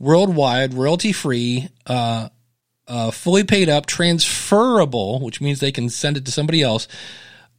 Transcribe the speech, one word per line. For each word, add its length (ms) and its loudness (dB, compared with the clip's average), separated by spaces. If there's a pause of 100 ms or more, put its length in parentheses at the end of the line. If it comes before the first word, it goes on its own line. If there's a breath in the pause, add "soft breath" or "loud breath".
worldwide, 760 2
royalty-free, 920 -2 (180)
uh, 440 -4 (580)
uh, 240 -4
fully 320 0
paid 240 2
up, 180 2
transferable," 1300 0
which 220 -8
means 180 -2
they 120 0
can 180 -4
send 260 -2
it 80 -8
to 80 -8
somebody 300 0
else, 260 0 (720 loud breath)